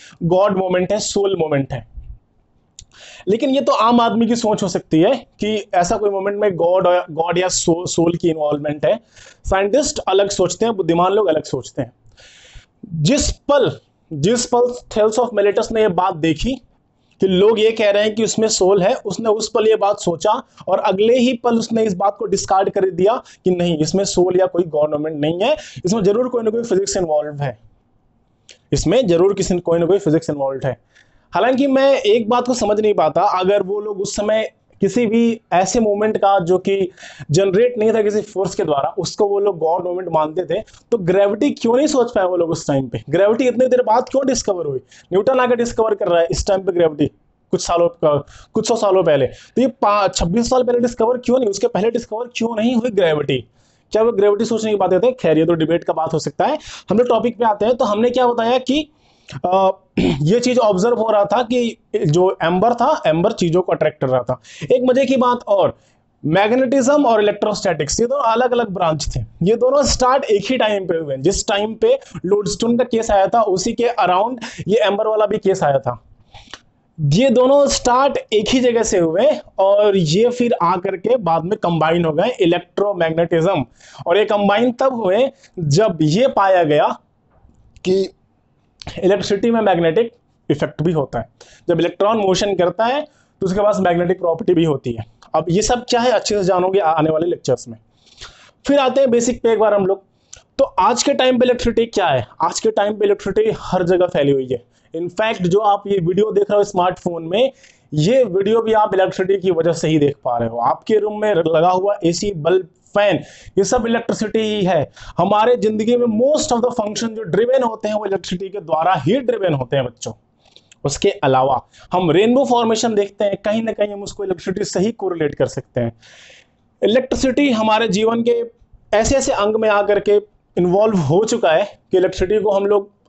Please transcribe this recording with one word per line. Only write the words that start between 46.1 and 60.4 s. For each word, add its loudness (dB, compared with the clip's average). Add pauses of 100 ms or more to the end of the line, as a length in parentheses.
है 2
इस -6
time 0
पे -4
ग्रेविटी, 0 (460)
कुछ -2
सालों 0
का, 0 (280)
कुछ -2
सौ 0
सालों 2
पहले। 2
तो -6
ये 2
पा-, 0
छब्बीस -2
साल 2
पहले 0
discover 0
क्यों 0
नहीं, -2
उसके -2
पहले -2
discover -6
क्यों -4
नहीं 0
हुई -2
gravity? -2 (440)
क्या 2
वो 2
gravity 2
सोच -4
नहीं 0
पाते 2
थे? 2
खैर, 0
ये 2
तो 2
debate 0
का -4
बात -4
हो -2
सकता -4
है। -2 (320)
हम 0
लोग 4
topic 0
पे 0
आते 0
हैं। 2
तो 0
हमने 0
क्या 2
बताया 0
कि, -4 (560)
अ, 2 (140)
<clears throat> -8 (220)
ये 2
चीज 0